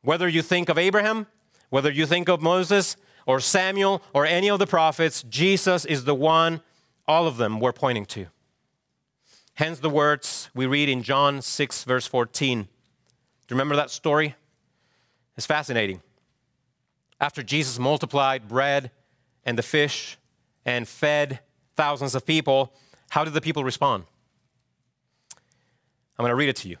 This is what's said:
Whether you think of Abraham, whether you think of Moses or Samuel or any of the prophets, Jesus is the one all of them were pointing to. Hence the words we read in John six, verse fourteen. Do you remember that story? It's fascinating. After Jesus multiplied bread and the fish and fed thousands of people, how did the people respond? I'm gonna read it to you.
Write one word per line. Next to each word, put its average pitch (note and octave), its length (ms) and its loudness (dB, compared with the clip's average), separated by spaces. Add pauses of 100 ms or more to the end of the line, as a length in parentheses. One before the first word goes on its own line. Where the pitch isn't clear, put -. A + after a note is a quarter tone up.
Whether E3+ 260 0
you E3 140 2
think F3 280 0
of D#3 80 2
Abraham, G3+ 500 0 (420)
whether C#3 220 2
you D3+ 140 0
think E3+ 220 0
of F3 140 2
Moses F3+ 560 2 (280)
or C3 140 2
Samuel G3 600 0 (120)
or C#3+ 120 4
any F3 240 2
of G3+ 100 2
the G3 80 2
prophets, D#3+ 560 2
Jesus E3+ 640 0
is C#3+ 200 -4
the C#3+ 100 2
one D#3+ 460 2 (460)
all D#3+ 200 4
of B2+ 100 -4
them A2 220 0
were B2 140 0
pointing A#2 340 -2
to. F#2+ 200 -12 (1300)
Hence D#3 240 -4
the D#3 100 -2
words D3 640 0
we B2+ 120 -2
read C#3+ 240 0
in B2+ 140 -2
John C#3 380 0
six, - 420 -4
verse B2+ 220 -2
fourteen. B2 580 -2
Do F#2 40 -12 (840)
you - 20 -4
remember C#3+ 200 0
that D3 140 6
story? D3+ 460 2 (1000)
It's - 120 -8
fascinating. A#2 540 -2 (1160)
After C#3+ 240 -4
Jesus B2+ 360 -2
multiplied C3+ 680 0
bread C3+ 440 -2 (540)
and A#2+ 120 -2
the A#2+ 60 -2
fish - 540 -2 (480)
and A#2+ 220 -4
fed D3 520 -2 (360)
thousands C#3 380 -2
of C3 120 -4
people, C#3 480 2 (360)
how D3+ 140 0
did D#3 100 -6
the D#3 80 0
people D3 220 -4
respond? B2+ 400 0 (2250)
I'm A#2+ 60 -2
gonna A#2+ 120 0
read C#3+ 140 2
it B2+ 80 -4
to F#2+ 120 -12
you. E2+ 100 -14